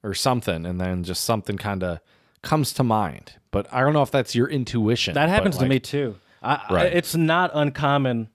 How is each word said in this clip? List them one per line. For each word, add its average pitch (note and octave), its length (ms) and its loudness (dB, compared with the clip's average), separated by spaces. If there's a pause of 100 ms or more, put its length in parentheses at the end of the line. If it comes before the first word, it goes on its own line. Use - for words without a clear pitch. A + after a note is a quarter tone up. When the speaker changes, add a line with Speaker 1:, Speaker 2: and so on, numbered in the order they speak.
Speaker 1:
or G2+ 120 -4
something, G2+ 520 0
and F2+ 140 -4
then F#2 240 -2
just F2 220 -6
something G#2 320 -2
kinda F#2 440 -6 (400)
comes D3+ 320 0
to C3+ 100 -2
mind. G#2 500 -2 (180)
But G2+ 220 -2
I B2+ 80 0
don't C#3+ 120 4
know D3+ 80 4
if C3 100 0
that's C3+ 220 -2
your A#2+ 140 2
intuition, A#2+ 640 0
Speaker 2:
That C#3+ 120 4
Speaker 1:
but, E3 60 2
Speaker 2:
happens G3 260 2
to - 60 0
Speaker 1:
like B2+ 60 2
Speaker 2:
me C3+ 100 4
too. C3 360 -4 (260)
I, C3+ 280 -2
I, - 40 2
Speaker 1:
Right. F3 200 4
Speaker 2:
it's F3 220 0
not E3 380 2
uncommon C#3+ 800 0